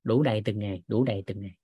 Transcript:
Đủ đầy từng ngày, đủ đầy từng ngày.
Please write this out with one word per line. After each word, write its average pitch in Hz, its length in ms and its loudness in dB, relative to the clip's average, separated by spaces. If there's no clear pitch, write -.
Đủ 123 180 4
đầy 110 220 2
từng 104 140 -2
ngày, 98 300 -4
đủ 117 160 2
đầy 104 220 -2
từng 107 140 -8
ngày. 95 240 -12